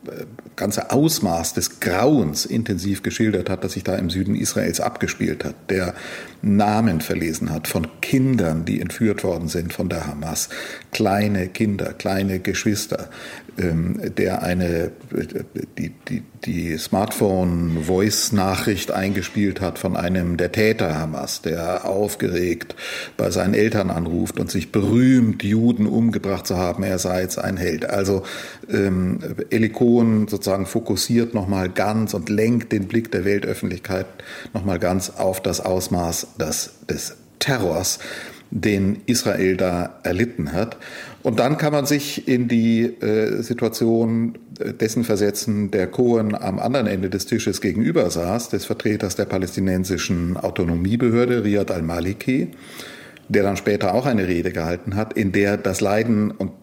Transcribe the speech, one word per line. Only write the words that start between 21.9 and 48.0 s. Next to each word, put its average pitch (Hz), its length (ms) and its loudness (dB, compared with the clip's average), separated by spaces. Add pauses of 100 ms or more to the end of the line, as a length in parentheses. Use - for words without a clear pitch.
bei 98 140 2
seinen 92 240 2
Eltern 104 340 2
anruft 85 500 -2
und - 120 -4
sich - 200 -4
berühmt, 117 720 4
Juden 110 440 4
umgebracht 101 600 0
zu 92 100 0
haben, 90 260 0
er 92 160 0
sei 90 240 0
jetzt - 160 -4
ein 95 180 -2
Held. 82 320 -2
Also, 98 320 2 (480)
ähm, 92 500 2 (300)
Eli 110 200 4
Cohen 113 580 4
sozusagen 98 400 0
fokussiert 117 680 0
nochmal 95 360 0
ganz 107 440 0
und 92 160 -4
lenkt 113 420 2
den 101 160 0
Blick 113 240 0
der 95 140 0
Weltöffentlichkeit 98 800 -2 (480)
nochmal 95 240 0
ganz 92 320 0
auf - 320 -2
das 90 200 -2
Ausmaß 90 640 -2 (100)
des, - 360 -4 (160)
des - 260 -6 (240)
Terrors, 92 600 0 (520)
den 101 540 2
Israel 95 500 2
da 90 480 -2
erlitten 90 480 -2
hat. 101 240 -2 (480)
Und 120 160 0
dann 135 180 2
kann 151 140 0
man 143 140 0
sich 143 420 -2
in 123 220 2
die, 113 340 4
äh, 110 580 0
Situation 113 960 0 (220)
dessen 110 460 -2
versetzen, 104 680 0
der 92 160 2
Cohen 113 480 2
am 101 240 -2
anderen 123 280 0
Ende 98 220 -2
des 98 160 -4
Tisches 107 360 -2
gegenüber 113 500 2